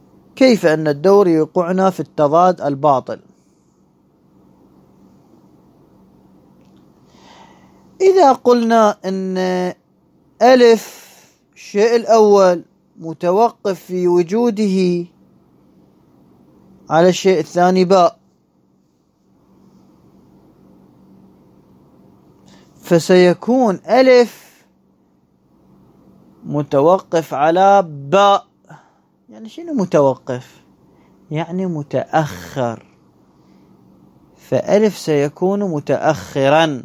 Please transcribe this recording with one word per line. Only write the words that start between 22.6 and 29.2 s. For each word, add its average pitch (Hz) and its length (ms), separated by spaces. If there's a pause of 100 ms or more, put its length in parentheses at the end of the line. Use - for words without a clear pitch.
فسيكون 180 1040 (100)
ألف 247 580 (2000)
متوقف 151 880
على 185 540
باء. 175 600 (840)